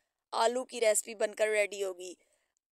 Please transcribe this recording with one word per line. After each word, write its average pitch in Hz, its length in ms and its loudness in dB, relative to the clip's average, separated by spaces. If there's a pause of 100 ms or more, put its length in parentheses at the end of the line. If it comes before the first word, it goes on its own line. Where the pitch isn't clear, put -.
(340)
आलू 233 320 2
की 240 140 -12
रेसिपी 220 380 2
बनकर 214 320 0
रेडी 208 320 0
होगी। 185 340 -6 (560)